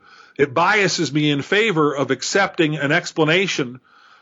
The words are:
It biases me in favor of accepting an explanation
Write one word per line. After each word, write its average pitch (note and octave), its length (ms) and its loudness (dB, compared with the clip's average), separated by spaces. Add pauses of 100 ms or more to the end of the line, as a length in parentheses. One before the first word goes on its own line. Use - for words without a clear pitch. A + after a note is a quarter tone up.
(360)
It C3+ 160 0
biases F3 600 0
me D3+ 180 0
in C#3+ 100 -2
favor D#3+ 540 0
of C3+ 160 -2
accepting E3 640 0
an C#3 160 -2
explanation D#3+ 880 0 (420)